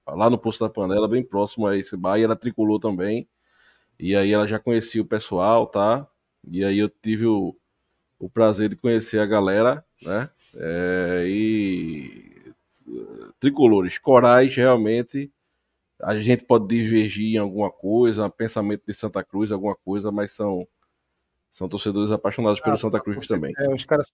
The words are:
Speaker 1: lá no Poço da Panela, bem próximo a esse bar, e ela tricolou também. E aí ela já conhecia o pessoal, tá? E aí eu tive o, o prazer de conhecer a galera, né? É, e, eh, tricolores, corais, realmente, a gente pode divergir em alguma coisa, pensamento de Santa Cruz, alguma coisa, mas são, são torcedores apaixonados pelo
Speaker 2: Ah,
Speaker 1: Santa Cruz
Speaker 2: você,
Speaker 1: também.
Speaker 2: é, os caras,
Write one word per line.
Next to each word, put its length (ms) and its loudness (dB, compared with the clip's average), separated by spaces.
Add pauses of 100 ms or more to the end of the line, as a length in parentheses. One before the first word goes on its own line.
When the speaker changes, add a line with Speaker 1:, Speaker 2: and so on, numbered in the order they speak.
Speaker 1:
lá 240 2
no 80 2
Poço 220 -6
da 100 -2
Panela, 380 0
bem 160 0
próximo 420 -4
a 120 0
esse 180 -8
bar, 220 -2
e 60 4
ela 120 2
tricolou 440 0
também. 480 -4 (680)
E 180 -2
aí 160 2
ela 140 4
já 140 -4
conhecia 420 -2
o 40 -4
pessoal, 600 0
tá? 400 0 (400)
E 180 -6
aí 140 0
eu 120 2
tive 360 -4
o, 300 0 (640)
o 120 -12
prazer 400 2
de 60 -10
conhecer 440 0
a 60 2
galera, 600 2 (160)
né? 280 -6 (260)
É, 720 -2
e, 1040 -4 (560)
eh, 520 -16
tricolores, 580 4
corais, 580 6
realmente, 760 0 (680)
a 160 -2
gente 280 2
pode 200 4
divergir 680 0
em 20 2
alguma 320 -2
coisa, 600 0
pensamento 580 -4
de 60 -6
Santa 280 -6
Cruz, 300 -4
alguma 240 -4
coisa, 380 -6
mas 180 -4
são, 340 -4 (840)
são 160 -10
torcedores 420 -4
apaixonados 520 -2
pelo 140 0
Speaker 2:
Ah, 20 0
Speaker 1:
Santa 240 -2
Cruz 160 -6
Speaker 2:
você, 100 -12
Speaker 1:
também. 320 -4
Speaker 2:
é, 160 0
os 80 -8
caras, 300 -2